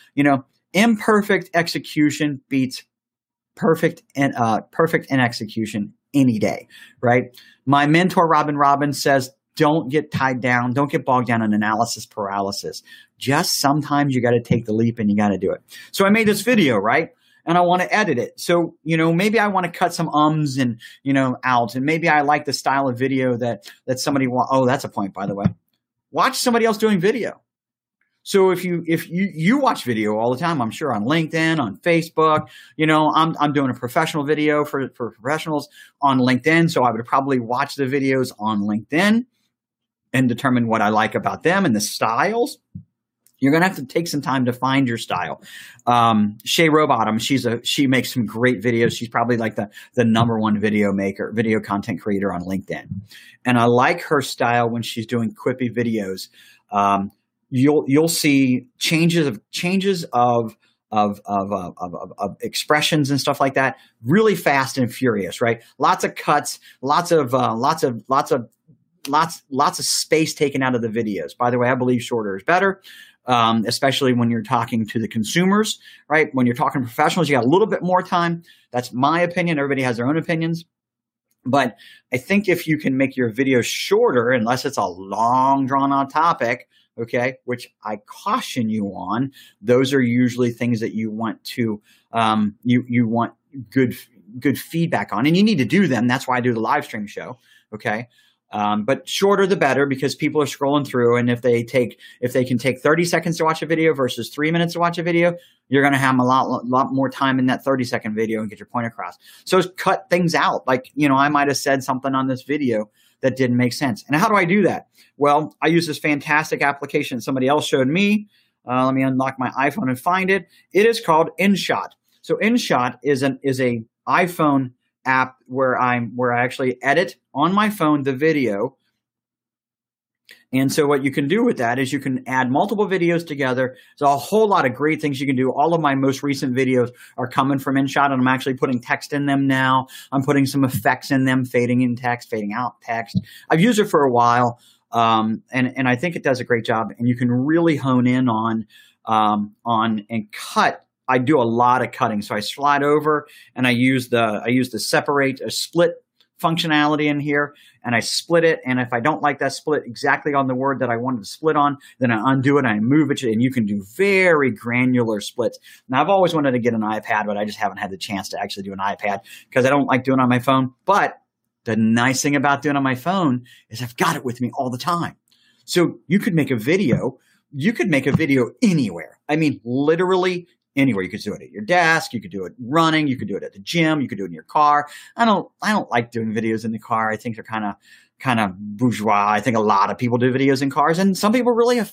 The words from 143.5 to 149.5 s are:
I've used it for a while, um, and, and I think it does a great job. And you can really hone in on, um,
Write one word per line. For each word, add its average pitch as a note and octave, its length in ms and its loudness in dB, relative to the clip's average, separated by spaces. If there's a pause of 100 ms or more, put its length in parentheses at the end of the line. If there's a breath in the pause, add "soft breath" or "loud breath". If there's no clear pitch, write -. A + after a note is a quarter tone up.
I've D#3+ 100 4
used G#3+ 200 4
it G3+ 60 2
for D3+ 180 2
a C3+ 60 2
while, A#2+ 480 2 (340 soft breath)
um, A2+ 500 2 (100)
and, B2+ 240 -2
and C3 100 -2
I B2 100 2
think E3+ 200 -4
it B2 60 -8
does C3 180 0
a A#2+ 40 -6
great A#2 200 0
job. A2+ 320 -2
And A#2+ 120 -2
you B2 80 2
can B2 140 0
really D3+ 460 2
hone B2+ 300 0
in B2+ 240 2
on, A2+ 360 -2 (380 soft breath)
um, G#2+ 520 0 (100)